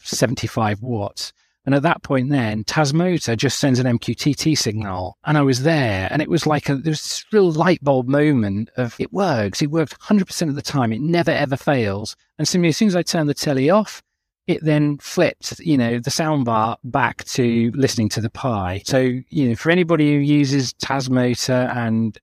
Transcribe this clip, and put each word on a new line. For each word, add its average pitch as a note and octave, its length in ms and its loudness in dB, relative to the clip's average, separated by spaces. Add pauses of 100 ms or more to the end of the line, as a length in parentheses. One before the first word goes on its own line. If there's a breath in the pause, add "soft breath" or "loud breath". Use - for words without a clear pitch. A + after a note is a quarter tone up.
seventy-five A2+ 800 -2
watts. A2 540 -8 (320)
And C3+ 80 2
at C#3+ 80 2
that E3 200 0
point C3+ 280 0
then, A2 340 -2
Tasmota D#3 720 0
just C3 220 0
sends B2+ 200 2
an B2+ 80 0
M A#2 120 2
Q - 160 -6
T - 180 0
T D#3 220 0
signal. G2+ 680 -4
And D3+ 120 2
I D3 60 4
was C3 220 2
there, A#2+ 460 2
and D3 120 -2
it - 80 -6
was E3 160 0
like D3 240 0
a, C#3 60 0
there D#3 160 -2
was D3+ 100 -6
this - 300 -8
real G3 200 6
light D#3+ 320 2
bulb C3 240 2
moment B2 680 2
of, B2 200 -2
"It C3+ 140 -6
works. C3 480 0
It D3 100 0
works D#3 300 -2
hundred G3+ 280 2
percent E3+ 220 -4
of C#3 40 -2
the C#3+ 80 -8
time. A#2+ 300 -2
It A2+ 100 -6
never, E3 300 2
ever C#3 240 -2
fails." A2 600 -2 (220)
And D3+ 100 -2
suddenly, F3 220 2
as - 80 0
soon A3 100 4
as F3+ 80 2
I E3+ 60 0
turned D#3 260 0
the C#3+ 60 0
telly C3+ 340 0
off, G#3 340 0 (440)
it D#3+ 180 -2
then D3 340 2
flipped, - 600 -4
you D#3 160 0
know, A#2+ 240 0
the - 100 -6
soundbar A#2+ 720 0
back A#2+ 420 -4
to A#2 500 0
listening A#2+ 340 0
to A2+ 120 -6
the A2 100 -4
Pi. G2 540 -4
So, C3+ 140 0 (300)
you C3+ 220 0
know, A2+ 40 0
for D#3+ 160 0
anybody E3 440 4
who C#3+ 40 2
uses C#3+ 560 2
Tasmota B2+ 1040 -2
and A2+ 460 -2